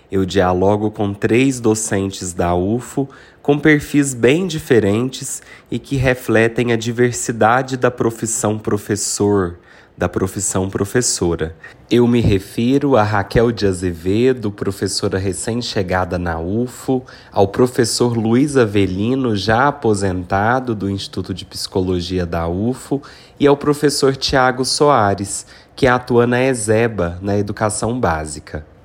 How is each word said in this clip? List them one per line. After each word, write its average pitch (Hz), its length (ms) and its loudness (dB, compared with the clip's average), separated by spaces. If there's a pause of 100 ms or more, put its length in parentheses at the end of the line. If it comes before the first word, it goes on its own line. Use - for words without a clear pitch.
(120)
Eu 95 120 2
dialogo 95 680 2
com 101 200 -2
três 123 460 2
docentes 98 760 -2
da 87 220 0
ufo, 120 540 -2 (340)
com 143 160 2
perfis 143 560 2
bem 135 320 2
diferentes 127 960 0 (260)
e - 80 -8
que 135 200 -6
refletem 120 760 2
a 113 40 2
diversidade 120 1000 0
da 123 140 2
profissão 113 680 -2
professor, 101 1000 0 (380)
da 90 120 -2
profissão 95 640 -2
professora. 95 840 -2 (360)
Eu 120 180 4
me 120 120 4
refiro 123 760 2
a 107 60 4
Raquel 107 500 2
de 101 140 -2
Azevedo, 98 840 0
professora 98 680 -4
recém-chegada 92 1000 -2
na 85 220 -4
ufo, 123 640 -2 (280)
ao 101 160 4
professor 123 720 2
Luiz 123 400 2
Avelino, 107 800 0
já 113 320 2
aposentado 107 1040 0
do 98 140 -4
Instituto 98 460 -6
de 85 100 -12
Psicologia 90 800 -4
da 85 240 -4
ufo, 120 540 -4 (360)
e 143 80 4
ao 143 100 6
professor 143 600 0
Tiago 127 480 0
Soares, 104 840 0 (300)
que 131 100 2
atua 123 400 4
na 123 160 2
eseba, 110 800 0
na 101 160 -2
educação 107 640 -2
básica. 78 680 -4 (180)